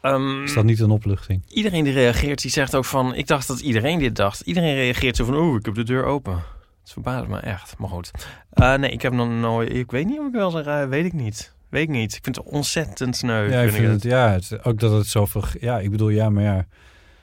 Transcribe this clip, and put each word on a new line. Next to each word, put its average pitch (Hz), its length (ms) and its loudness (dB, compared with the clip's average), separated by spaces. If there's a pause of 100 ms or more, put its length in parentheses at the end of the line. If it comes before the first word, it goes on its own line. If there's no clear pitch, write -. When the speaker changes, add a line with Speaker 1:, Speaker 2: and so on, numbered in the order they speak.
Speaker 1:
Ehm, 135 420 0
Speaker 2:
Is 143 100 -4
dat 117 100 4
niet 110 160 6
een 110 100 6
opluchting? 98 580 0
Speaker 1:
iedereen 185 360 0
die 139 100 2
reageert, 131 480 2
die 131 100 -4
zegt 135 240 0
ook 131 100 2
van... 127 300 0
Ik 147 120 -6
dacht 143 200 0
dat 127 120 -4
iedereen 143 400 0
dit 123 160 0
dacht. 101 260 0
Iedereen 170 340 0
reageert 127 400 0
zo 123 100 0
van, 123 100 0
"Oeh, 151 240 2
ik 104 60 -6
heb 110 100 -4
de 117 80 -2
deur 127 200 0
open." 127 300 -2 (480)
Het - 100 -20
verbaast 123 360 -6
me 104 120 -6
echt, - 380 -10
maar - 120 -8
goed. 87 220 -10 (380)
Eh, 127 260 6
nee, 139 160 2
ik 117 100 -6
heb 123 120 0
nog 120 160 0
nooit... 117 440 0
Ik 120 180 -4
weet 139 140 0
niet 285 140 -4
of 285 80 -6
ik 254 60 -6
wel 220 120 0
eens 175 80 -2
een 160 100 -4
rij-, 147 240 -2
weet 143 180 0
ik 175 80 -4
niet. 113 420 -6 (140)
Weet 143 140 -2
ik 160 60 -2
niet. 113 260 -2
Ik - 80 -16
vind 135 120 -4
het - 100 -10
ontzettend 143 680 -4
sneu, 110 340 0
Speaker 2:
Ja, 123 120 2
ik 117 80 4
Speaker 1:
vind - 0 -
ik 107 60 0
Speaker 2:
vind 113 180 2
Speaker 1:
het. 104 100 0
Speaker 2:
het, 120 80 0
ja, 127 200 6
het, 95 340 -4
ook 117 140 2
dat 110 120 4
het 107 160 2
zoveel 101 340 0
ge-, - 200 -4
ja, 120 180 -2
ik 101 120 -2
bedoel, 107 180 2
ja, 107 200 4
maar 101 140 2
ja. 98 220 2 (580)